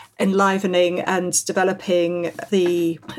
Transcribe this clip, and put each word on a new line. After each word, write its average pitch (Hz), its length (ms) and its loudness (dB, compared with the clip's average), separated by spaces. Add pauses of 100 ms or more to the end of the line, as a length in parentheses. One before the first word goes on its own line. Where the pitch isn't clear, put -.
(180)
enlivening 190 840 2
and 180 440 -2
developing 175 880 0 (180)
the 175 480 0 (200)